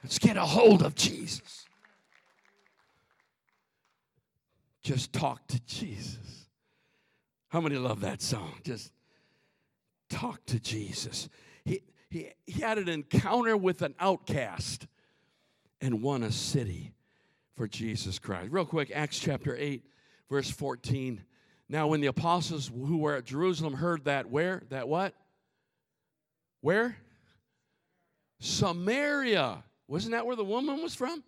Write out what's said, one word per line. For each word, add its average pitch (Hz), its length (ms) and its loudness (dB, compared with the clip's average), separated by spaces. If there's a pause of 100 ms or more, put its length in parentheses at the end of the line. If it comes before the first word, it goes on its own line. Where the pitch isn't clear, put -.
Let's - 160 -4
get 214 180 6
a 180 80 2
hold 190 380 10
of 147 120 2
Jesus. - 680 -2 (3250)
Just 127 320 -2
talk 131 320 -2
to 123 180 -2
Jesus. - 800 -10 (1000)
How 170 140 0
many 143 140 0
love 113 260 -2
that - 180 -4
song? 104 320 -4 (120)
Just - 280 -10 (1160)
talk - 340 -6
to 117 160 -2
Jesus. - 680 -8 (340)
He, - 160 -2 (300)
he, 165 180 -8 (160)
he - 160 -6
had 220 160 0
an 185 140 0
encounter 214 680 4
with 185 240 2
an 147 180 -2
outcast 147 880 -2 (920)
and 120 220 0
won 135 200 0
a 107 80 -2
city - 640 -4 (640)
for 113 120 -4
Jesus 107 520 -6
Christ. 95 320 -6
Real 175 160 0
quick, 151 280 -2
Acts 147 240 -4
chapter 135 380 -2
eight, 139 300 -6 (420)
verse 135 220 -2
fourteen. 127 760 -4 (420)
Now, 151 200 0
when 151 160 4
the 143 60 4
apostles 160 600 0
who 139 300 -2
were 147 180 2
at 123 80 -6
Jerusalem 156 480 0
heard 156 320 -2
that, 139 240 0
where? 170 400 0
That 131 180 -6
what? 170 280 -2 (1500)
Where? 214 380 0 (1400)
Samaria. 208 1300 0 (220)
Wasn't 196 260 -4
that 233 120 -2
where 247 100 -2
the 220 80 -4
woman 269 400 -2
was 339 120 -8
from? 285 340 -6